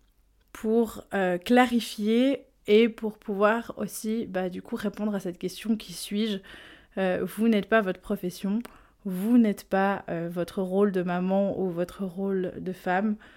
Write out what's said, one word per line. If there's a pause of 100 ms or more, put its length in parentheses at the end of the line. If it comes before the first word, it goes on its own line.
(520)
pour, (100)
euh,
clarifier (220)
et
pour
pouvoir
aussi,
bah,
du
coup,
répondre
à
cette
question,
qui
suis-je ? (600)
Euh,
vous
n'êtes
pas
votre
profession, (440)
vous
n'êtes
pas,
euh,
votre
rôle
de
maman
ou
votre
rôle
de
femme (200)